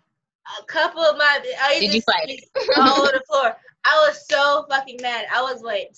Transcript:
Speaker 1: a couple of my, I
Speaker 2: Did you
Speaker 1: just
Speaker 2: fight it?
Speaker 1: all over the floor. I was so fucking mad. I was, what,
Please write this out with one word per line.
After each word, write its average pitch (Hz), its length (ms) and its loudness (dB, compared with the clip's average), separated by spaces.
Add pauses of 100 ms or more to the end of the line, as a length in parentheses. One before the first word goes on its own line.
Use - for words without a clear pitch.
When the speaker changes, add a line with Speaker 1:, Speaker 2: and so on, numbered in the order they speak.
(600)
Speaker 1:
a - 40 -20
couple 320 380 -2
of 302 140 4
my, 285 240 2 (220)
I 285 180 2
Speaker 2:
Did - 140 0
you 226 60 2
Speaker 1:
just - 60 -6
Speaker 2:
fight 180 220 0
it? 262 160 -12 (340)
Speaker 1:
all 269 240 4
over 554 100 2
the - 160 -2
floor. 262 280 0 (280)
I 302 240 4
was - 200 -6
so 285 400 0
fucking 269 320 -4
mad. 240 320 -6
I 233 100 0
was, 247 200 -6
what, 202 360 -8